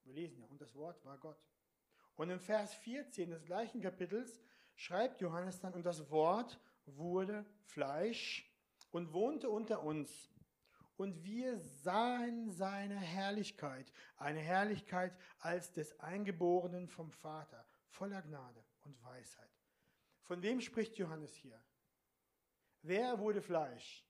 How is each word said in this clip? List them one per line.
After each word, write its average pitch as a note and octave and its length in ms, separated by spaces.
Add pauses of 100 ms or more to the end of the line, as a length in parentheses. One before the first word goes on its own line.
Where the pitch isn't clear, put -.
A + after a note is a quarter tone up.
Wir C3 100
lesen D3 260
ja, A2+ 80
"Und C#3+ 140
das C3 140
Wort D#3+ 300
war C3+ 140
Gott." D#3 220 (720)
Und E3 160
im F3+ 80
Vers G#3 340
vierzehn A3+ 560
des D#3+ 160
gleichen G#3+ 360
Kapitels F#3 600 (340)
schreibt A3+ 460
Johannes F3+ 380
dann, F#3 140
"Und F3 100
das D#3 260
Wort E3+ 500 (260)
wurde F#3 600 (160)
Fleisch D3+ 880 (380)
und E3 240
wohnte A#3+ 380
unter G#3+ 320
uns. D3+ 480 (680)
Und F#3 260
wir A#3 360
sahen A#3 920
seine G3 480
Herrlichkeit, F#3 920 (240)
eine D3 240
Herrlichkeit F#3 760 (220)
als E3+ 340
des - 280
Eingeborenen F3+ 880
vom D#3+ 240
Vater, D#3 560 (180)
voller G3 380
Gnade B2 420 (160)
und B2 220
Weisheit." B2+ 480 (720)
Von F3 180
wem A#3+ 180
spricht A3+ 380
Johannes D#3 380
hier? A#2 280 (1160)
Wer G#3 380
wurde G3+ 240
Fleisch? D3 680